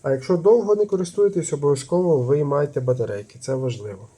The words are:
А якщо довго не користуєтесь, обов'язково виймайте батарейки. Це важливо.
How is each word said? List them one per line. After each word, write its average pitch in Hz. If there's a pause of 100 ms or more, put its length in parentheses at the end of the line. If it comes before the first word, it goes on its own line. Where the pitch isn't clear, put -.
А 135
якщо 135
довго 208
не 208
користуєтесь, 185
обов'язково 143
виймайте 143
батарейки. 113
Це 135
важливо. 107